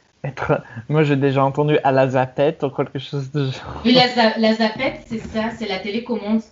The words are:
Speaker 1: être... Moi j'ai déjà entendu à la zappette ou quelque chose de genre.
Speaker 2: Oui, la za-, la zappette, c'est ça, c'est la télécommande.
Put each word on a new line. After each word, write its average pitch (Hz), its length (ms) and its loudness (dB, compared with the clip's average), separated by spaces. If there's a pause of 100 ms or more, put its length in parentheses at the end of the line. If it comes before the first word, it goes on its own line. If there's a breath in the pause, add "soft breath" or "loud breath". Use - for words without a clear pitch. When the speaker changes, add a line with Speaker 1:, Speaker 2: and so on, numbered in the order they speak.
(240 soft breath)
Speaker 1:
être... - 380 -2 (280 loud breath)
Moi 151 140 4
j'ai 143 140 2
déjà 135 280 2
entendu 147 380 2
à 139 80 2
la 131 180 4
zappette 135 540 0
ou 135 60 0
quelque 131 300 -6
chose 135 320 -8
de 143 140 -2
genre. - 400 -8
Speaker 2:
Oui, 247 80 4
la 247 200 6
za-, 226 240 2
la 220 180 4
zappette, 233 520 -2
c'est 220 120 -8
ça, 220 380 -6
c'est 214 100 -6
la 190 120 -4
télécommande. 220 600 -2 (100)